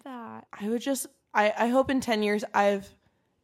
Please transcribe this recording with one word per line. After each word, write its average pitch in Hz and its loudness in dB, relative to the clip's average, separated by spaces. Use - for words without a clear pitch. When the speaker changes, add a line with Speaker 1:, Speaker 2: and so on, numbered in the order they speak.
Speaker 1:
that. 226 -16
Speaker 2:
I 202 -8
would 226 -2
just, 269 -4
I, 208 4
I 220 2
hope 269 2
in 269 2
ten 220 0
years 208 0
I've 202 2